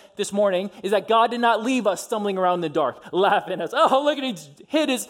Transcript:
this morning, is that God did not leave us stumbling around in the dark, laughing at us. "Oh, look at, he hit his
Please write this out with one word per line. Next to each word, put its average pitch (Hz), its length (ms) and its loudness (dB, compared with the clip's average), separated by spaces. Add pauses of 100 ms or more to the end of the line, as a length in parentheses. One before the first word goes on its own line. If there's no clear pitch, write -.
(140)
this 196 180 -6
morning, 202 380 0 (140)
is 196 80 0
that 196 160 0
God 226 240 4
did 240 80 -4
not 226 240 2
leave 254 200 0
us 190 160 0
stumbling 202 380 -4
around 180 200 2
in - 20 -4
the 165 80 -2
dark, 143 340 -2 (100)
laughing 180 420 0
at 165 60 -6
us. 170 140 -6
"Oh, 285 300 4
look 294 140 0
at, 262 60 -6
he 240 120 -4 (320)
hit 302 200 0
his 254 220 -2